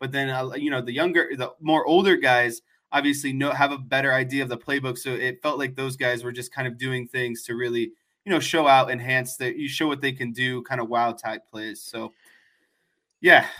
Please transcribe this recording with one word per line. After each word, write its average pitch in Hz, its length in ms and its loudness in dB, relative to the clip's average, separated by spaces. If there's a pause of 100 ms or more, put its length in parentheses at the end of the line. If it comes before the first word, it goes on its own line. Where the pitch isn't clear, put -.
But 131 120 -8
then, 139 180 -2
uh, 131 240 -4
you 147 160 -2
know, 131 100 -2
the 120 120 -8
younger, 165 440 2
the 127 240 -6
more 156 260 2
older 180 300 6
guys 123 460 2 (280)
obviously 139 440 0
know, 139 160 0
have 139 220 2
a 139 60 -8
better 135 360 0
idea 131 280 0
of 127 60 -4
the 120 80 -6
playbook. 131 400 -4
So 131 160 -6
it 127 300 -4
felt 147 160 -2
like 135 180 -4
those 135 200 -6
guys 123 280 -2
were 123 80 -8
just 123 220 -10
kind 131 120 -6
of 120 120 -8
doing 127 280 -4
things 120 380 -4
to 120 100 -6
really, 117 380 -4 (320)
you 202 80 -2
know, 160 80 2
show 156 260 0
out, 131 240 6
enhance 127 460 -2
the, 127 180 -4
you 147 140 -6
show 156 200 0
what 135 120 -2
they 135 120 0
can 131 200 -6
do, 127 300 -2
kind 123 180 -4
of 113 80 -4
wow 117 240 2
type 110 340 -10
plays. 110 360 -12
So, 113 320 -12 (1040)
yeah, 165 260 8 (140)